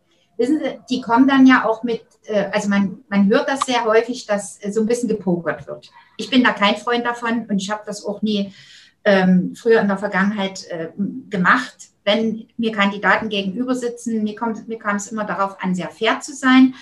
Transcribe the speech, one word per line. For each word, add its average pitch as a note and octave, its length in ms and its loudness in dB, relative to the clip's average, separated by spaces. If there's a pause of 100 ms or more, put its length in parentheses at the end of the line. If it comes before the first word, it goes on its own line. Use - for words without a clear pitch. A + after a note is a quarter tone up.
(360)
Wissen C4 240 0
Sie, - 180 -6 (100)
die B3+ 120 -2
kommen B3 260 4
dann C4+ 200 6
ja B3+ 220 6
auch A3 140 -2
mit, A#3 220 -4 (220)
äh, G3+ 260 0
also G3+ 160 -2
man, G3+ 400 0
man G3+ 200 2
hört C#4+ 200 2
das C4+ 180 -2
sehr A#3+ 180 -2
häufig, A3+ 400 2
dass, - 380 -6
äh, G3+ 80 -6
so A3 100 0
ein G#3+ 60 2
bisschen A#3+ 220 0
gepokert E3+ 580 -4
wird. - 240 -16 (260)
Ich - 140 -10
bin B3+ 140 4
da G#3+ 80 4
kein G#3 240 2
Freund A#3+ 280 -2
davon A#3+ 420 -4
und G3+ 100 -2
ich F#3+ 140 -4
habe G#3+ 140 -6
das - 200 -12
auch G#3 180 -6
nie, G3+ 320 -2 (480)
ähm, F#3 520 4
früher A3+ 260 2
in G3 80 0
der F#3+ 100 0
Vergangenheit, G3 720 -4
äh, F3 200 -8 (380)
gemacht. G3+ 600 -2 (180)
Wenn A3 500 -2
mir A3+ 160 -2
Kandidaten G3+ 580 0
gegenüber G#3 440 -4
sitzen, A3+ 500 -6
mir G#3 100 -4
kommt, A3 340 -8
mir A3+ 100 -10
kam G3+ 180 -4
es G3+ 100 -8
immer G#3+ 180 -8
darauf F#3+ 380 -4
an, F3+ 120 -2
sehr F#3 140 -6
fair C4 320 -2
zu C#4+ 140 -14
sein C4 480 6